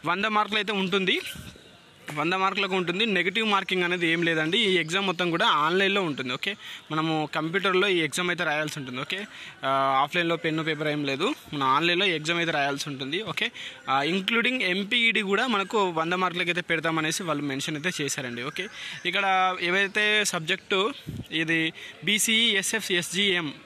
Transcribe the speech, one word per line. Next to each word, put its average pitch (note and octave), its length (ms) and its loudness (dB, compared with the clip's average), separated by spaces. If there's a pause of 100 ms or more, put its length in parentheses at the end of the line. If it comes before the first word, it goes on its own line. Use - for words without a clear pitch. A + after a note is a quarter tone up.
వంద F#3 200 0
మార్కులు G#3+ 320 2
అయితే G#3 140 0
ఉంటుంది. G3 480 2 (920)
వంద D3+ 200 0
మార్కులకు F#3+ 420 0
ఉంటుంది. F#3 300 0
నెగిటివ్ G3 420 0
మార్కింగ్ F#3+ 360 2
అనేది F3 240 0
ఏం E3 160 2
లేదండి. E3 340 2
ఈ G3+ 200 4
ఎగ్జామ్ F3 300 0
మొత్తం F3 240 0
కూడా F#3 160 2
ఆన్లైన్లో F#3+ 540 2
ఉంటుంది. C3 320 -4
ఓకే, G3+ 220 -6 (360)
మనము D#3 440 0
కంప్యూటర్లో F3+ 520 2
ఈ F3+ 120 2
ఎగ్జామ్ F3 300 0
అయితే F3 140 -2
రాయాల్సి D3+ 360 -2
ఉంటుంది. B2+ 220 -8
ఓకే, F#3+ 240 -6 (400)
ఆ, C3+ 40 2 (340)
ఆఫ్లైన్లో E3+ 320 0
పెన్ను D#3+ 280 -2
పేపర్ D3+ 240 -2
ఏం D3 180 0
లేదు, C#3+ 300 0 (180)
మన C#3+ 100 -2
ఆన్లైన్లో E3+ 420 4
ఎగ్జామ్ E3 340 0
అయితే E3 120 0
రాయాల్సి C#3+ 380 0
ఉంటుంది. C#3 320 -6
ఓకే, G#3+ 300 -4 (380)
ఆ, C#3 140 2
ఇంక్లూడింగ్ A3+ 580 0
ఎంపీఈడీ G#3 600 2
కూడా G3+ 260 0
మనకు G3 420 2
వంద E3 240 0
మార్కులకి F3+ 360 0
అయితే F3 120 0
పెడతామనేసి D#3+ 640 0
వాళ్ళు D3 200 -2
మెన్షన్ C#3 340 -4
అయితే D#3 260 -4
చేశారండి. B2 400 -4
ఓకే, F3+ 240 -6 (380)
ఇక్కడ F#3 560 2
ఏవైతే G3+ 640 2
సబ్జెక్టు F#3 680 0 (380)
ఇది D#3+ 420 0 (300)
బీసీఈ A3 520 2
ఎస్ఎఫ్ G3 360 -2
ఎస్జీఎం F3 600 0 (120)